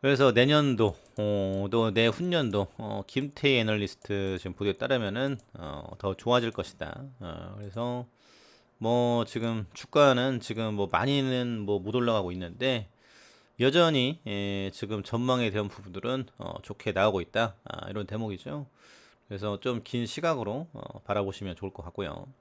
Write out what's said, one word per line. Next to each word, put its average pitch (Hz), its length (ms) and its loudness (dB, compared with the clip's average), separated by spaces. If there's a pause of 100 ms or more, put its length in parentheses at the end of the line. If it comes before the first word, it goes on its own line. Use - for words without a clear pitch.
그래서 135 320 6
내년도, 123 640 6 (220)
어, 101 520 0
또 113 200 4
내후년도, 113 800 2 (100)
어, 104 280 -6
김태희 139 520 2
애널리스트 101 800 -2
지금 90 160 -8
보도에 101 180 0
따르면은, 123 680 -2 (140)
어, 73 460 -10
더 95 160 -2
좋아질 117 380 2
것이다. - 520 -8 (160)
어, 85 380 -10
그래서 120 480 -6 (720)
뭐 120 480 4
지금 113 480 -4
주가는 131 680 4
지금 110 320 -4
뭐 101 180 0
많이는 123 720 0
뭐 101 200 0
못 104 140 -6
올라가고 113 380 0
있는데 98 560 -4 (720)
여전히, 143 680 4
예, 101 460 -4
지금 104 300 -6
전망에 123 480 0
대한 101 180 -2
부분들은, 101 600 -8 (100)
어, 85 240 -10
좋게 - 300 -8
나오고 95 280 4
있다. 110 440 -2
아, - 260 -10
이런 101 160 -6
대목이죠. 113 600 -8 (600)
그래서 101 320 -6
좀 120 240 -2
긴 120 220 -4
시각으로, 147 680 -4
어, - 280 -14
바라보시면 98 560 -4
좋을 95 180 -10
것 - 80 -12
같고요. 87 440 -8 (140)